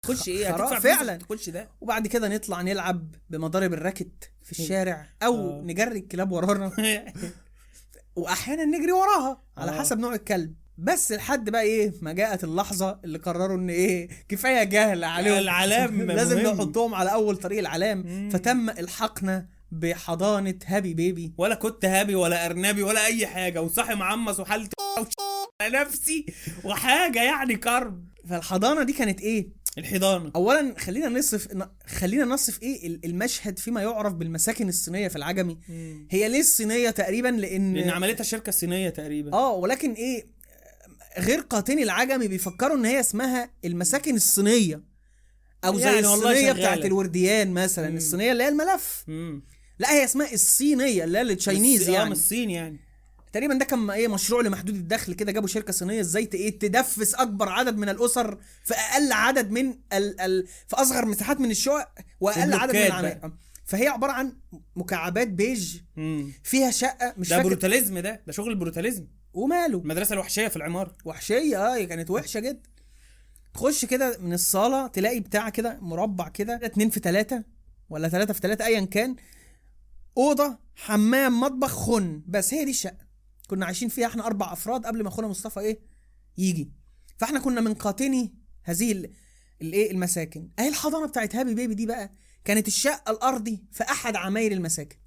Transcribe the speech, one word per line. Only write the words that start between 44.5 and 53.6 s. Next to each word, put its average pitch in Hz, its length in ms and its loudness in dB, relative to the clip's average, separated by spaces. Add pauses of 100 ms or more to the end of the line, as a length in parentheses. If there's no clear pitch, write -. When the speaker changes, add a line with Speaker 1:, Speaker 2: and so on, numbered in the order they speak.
Speaker 2:
او 190 140 2
زي 247 60 2
Speaker 1:
يعني 214 220 6
والله 214 240 4
Speaker 2:
الصينيه 269 160 6
Speaker 1:
شغالة. 262 120 4
Speaker 2:
بتاعت 185 260 2
الورديان 190 640 2
مثلا، 180 380 0
Speaker 1:
مم. 165 80 -4
Speaker 2:
الصينيه 175 340 0
اللي 240 120 2
هي 277 60 4
الملف. 330 580 0
Speaker 1:
مم. 160 360 -8 (360)
Speaker 2:
لا، 247 120 2
هي 294 120 8
اسمها 277 300 0
الصينيه 254 720 4
اللي 170 140 2
هي 226 40 4
التشاينيز 202 600 4
Speaker 1:
الص-، 175 60 0
آه، 185 40 4
Speaker 2:
يعني. 202 120 4
Speaker 1:
من 208 60 -2
الصين 220 380 0
يعني. 165 300 -6 (540)
Speaker 2:
تقريبا 277 200 0
ده 269 120 2